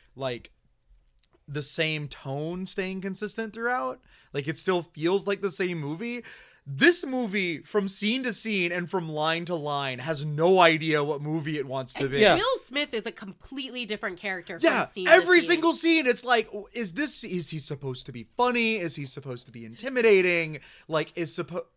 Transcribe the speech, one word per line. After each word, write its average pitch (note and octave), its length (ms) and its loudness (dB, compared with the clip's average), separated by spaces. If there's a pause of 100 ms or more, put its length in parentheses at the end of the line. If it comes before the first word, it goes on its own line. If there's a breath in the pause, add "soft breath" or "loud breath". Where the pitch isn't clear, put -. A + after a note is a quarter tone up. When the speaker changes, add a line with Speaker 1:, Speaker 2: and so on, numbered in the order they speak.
(160)
Speaker 1:
like, B2+ 360 -6 (960)
the D3 140 -6
same D#3 460 -2
tone D#3 580 -6
staying F#3+ 360 -6
consistent G3+ 520 -6
throughout. B3 460 -4 (340 soft breath)
Like, C#3+ 140 -4
it D#3 100 -4
still F3+ 240 0
feels E3 460 0
like G3+ 140 -2
the F#3+ 100 -2
same F3+ 280 -2
movie. G#3+ 440 -6 (480 loud breath)
This D4+ 320 6
movie, G#3 600 -2
from G3 240 0
scene G#3+ 340 0
to B3+ 100 -2
scene F#3+ 400 -2
and F3 160 -4
from E3+ 220 -2
line D#3+ 360 0
to F3 100 -4
line, C#3+ 420 -4
has D3+ 260 -4
no D#3+ 360 4
idea D#3+ 440 6
what C#3+ 160 -2
movie D3+ 380 -4
it C#3 80 -4
wants C3 300 -6
to - 80 -2
Speaker 2:
And C3 80 0
Speaker 1:
be. C#3 80 0
Speaker 3:
Yeah. G#3+ 160 8
Speaker 2:
Will A#4 240 0
Smith D4 340 -6
is A3 140 -4
a G#3+ 40 -6
completely B3 760 -10
different G3+ 320 -6
character F#3 400 -8
from D#4 120 0
Speaker 1:
Yeah, A3+ 120 2
Speaker 2:
scene F#3 240 -4
to - 40 8
Speaker 1:
every F4 300 8
Speaker 2:
scene. - 80 0
Speaker 1:
single E4 240 4
scene, D#4+ 320 2
it's B3 180 2
like, A#3 240 2 (260)
is G#3+ 200 -4
this, C#4 300 -4
is F3+ 260 -4
he D#3+ 80 -8
supposed C3+ 480 -8
to C3+ 60 -14
be A#2 160 -14 (100)
funny? A#3+ 380 2
Is F3 200 -4
he C#3+ 120 -8
supposed C3 400 -10
to B2 40 -20
be A#2 140 -14
intimidating? F3+ 960 2 (280 loud breath)
Like, D#3+ 280 0
is E3+ 200 -4
suppo-, E3+ 300 -6 (120)